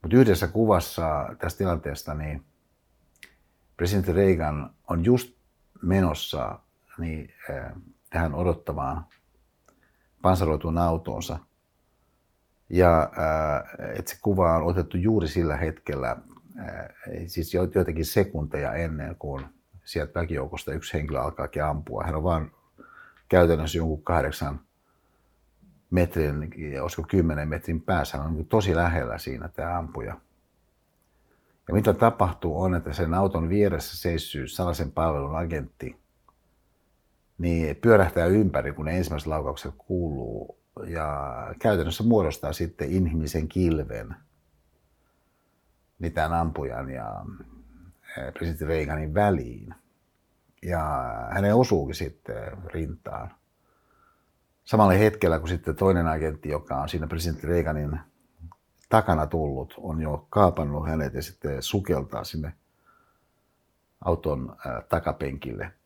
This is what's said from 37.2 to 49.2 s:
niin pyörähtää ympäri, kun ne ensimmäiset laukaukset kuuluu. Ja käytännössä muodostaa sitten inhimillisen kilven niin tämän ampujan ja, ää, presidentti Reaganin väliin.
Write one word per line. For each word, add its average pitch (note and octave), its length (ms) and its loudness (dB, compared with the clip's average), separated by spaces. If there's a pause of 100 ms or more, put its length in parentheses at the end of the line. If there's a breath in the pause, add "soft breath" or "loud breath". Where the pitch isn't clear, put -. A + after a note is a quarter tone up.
niin E2 380 0
pyörähtää F#2+ 500 6
ympäri, F2 460 2
kun D2+ 120 -8
ne E2 120 -2
ensimmäiset E2 300 -2
laukaukset C#2+ 520 -6
kuuluu. C2 800 -6 (280)
Ja D2 460 -4 (260)
käytännössä F2+ 460 2
muodostaa F2+ 480 2
sitten E2 380 -4
inhimillisen D#2+ 580 0
kilven D2 680 -2 (1800)
niin E2 140 -4
tämän E2 280 0
ampujan C2+ 500 -4
ja, G#1 340 -10 (920)
ää, C2 140 -8
presidentti E2 320 -6
Reaganin D#2 500 -2
väliin. D2 600 0 (880)